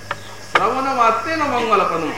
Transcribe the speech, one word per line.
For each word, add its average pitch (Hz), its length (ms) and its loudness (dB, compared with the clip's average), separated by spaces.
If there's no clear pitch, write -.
শ্রবণ 262 420 2
মাত্রে 233 420 2
ন 311 60 0
মঙ্গল 233 360 2
প্রথম, 165 400 0